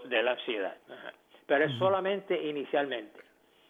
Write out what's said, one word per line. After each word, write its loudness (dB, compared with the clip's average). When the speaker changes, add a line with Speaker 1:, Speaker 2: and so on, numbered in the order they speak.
Speaker 1:
de 2
la 2
ansiedad. -4
Ajá. -14
Pero 4
es 0
Speaker 2:
Ujú. -6
Speaker 1:
solamente 2
inicialmente. -2